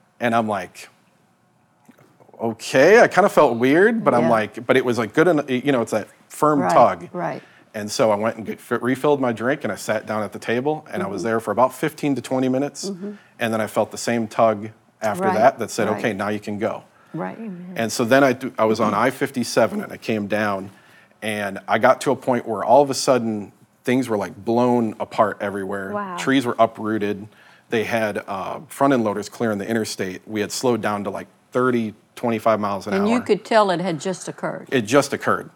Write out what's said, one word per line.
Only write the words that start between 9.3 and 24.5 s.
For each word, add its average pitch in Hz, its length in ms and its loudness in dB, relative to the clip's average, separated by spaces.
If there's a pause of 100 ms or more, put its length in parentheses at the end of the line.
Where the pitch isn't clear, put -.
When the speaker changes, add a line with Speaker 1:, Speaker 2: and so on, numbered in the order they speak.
Speaker 1:
drink, 123 320 -4
and 107 60 -4
I 92 40 -6
sat 107 320 -4
down 107 160 -4
at 98 80 -8
the 107 80 -14
table, 131 520 -4
and 98 120 -6
I 98 40 -6
was 98 140 -8
Speaker 2:
Mm-hmm. 113 60 -4
Speaker 1:
there 113 140 0
for 110 100 -4
about 120 220 2
fifteen 147 420 -4
to 120 60 -6
twenty 131 280 -2
minutes. 143 400 -4
Speaker 2:
Mm-hmm. 202 220 -10 (280)
Speaker 1:
And 113 140 -2
then 110 60 0
I 104 80 -4
felt 107 240 -2
the 101 60 -12
same 117 320 -2
tug 110 400 2 (320)
after 104 240 -2
Speaker 2:
Right, 185 100 2
Speaker 1:
that 120 240 4
that 110 100 -6
said, 107 200 -2
Speaker 2:
right. 104 100 -2
Speaker 1:
"Okay, 107 140 -2
now 101 160 -4
you 107 100 -4
can 104 180 -8
go." 104 260 -4 (300)
Speaker 2:
Right. 170 240 -8
Speaker 3:
Amen. 214 380 -14
Speaker 1:
And 113 160 -4
so 123 140 -2
then 131 180 4
I 135 100 4
th-, 127 240 -10
I 110 80 0
was 110 140 2
on 107 140 0
Speaker 2:
Mm-hmm. 104 80 0
Speaker 1:
I 131 100 2
fifty-seven, 117 720 -2
and - 80 -14
I 107 60 -14
came 104 300 -4
down, 101 440 -4 (500)
and 104 460 -6
I 104 100 2
got 123 240 4
to 147 100 0
a 123 40 0
point 120 320 -2
where 101 160 -4
all 120 180 6
of 139 80 2
a 135 60 -2
sudden 113 560 0 (320)
things 127 260 0
were, 110 80 0
like, 95 160 -6 (120)
blown 120 540 2